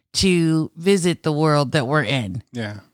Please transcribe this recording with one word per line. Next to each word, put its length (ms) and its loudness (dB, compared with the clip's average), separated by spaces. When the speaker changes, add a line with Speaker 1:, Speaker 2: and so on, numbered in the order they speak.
Speaker 1:
to 640 2
visit 480 0
the 80 0
world 420 2
that 140 0
we're 160 0
in. 380 -4
Speaker 2:
Yeah. 280 -10